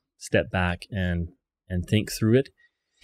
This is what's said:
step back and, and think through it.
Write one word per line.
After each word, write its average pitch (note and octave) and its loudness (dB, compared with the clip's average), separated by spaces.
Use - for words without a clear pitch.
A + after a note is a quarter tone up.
step - 0
back F2+ -2
and, F2 -2
and F2+ -2
think A2 2
through A2+ 4
it. - 0